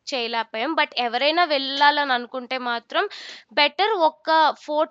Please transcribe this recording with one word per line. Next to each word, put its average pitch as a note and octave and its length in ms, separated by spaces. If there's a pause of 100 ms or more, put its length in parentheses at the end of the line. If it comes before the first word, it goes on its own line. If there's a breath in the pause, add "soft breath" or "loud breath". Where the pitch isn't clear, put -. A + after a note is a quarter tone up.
(100)
చేయలేకపోయాం. A#3 680
But D4 100 (160)
ఎవరైనా C#4+ 380 (100)
వెళ్ళాలని C#4+ 640
అనుకుంటే B3 400 (140)
మాత్రం C#4 340 (560 loud breath)
బెటర్ F4 340 (140)
ఒక D#4 200 (360)
four D4+ 260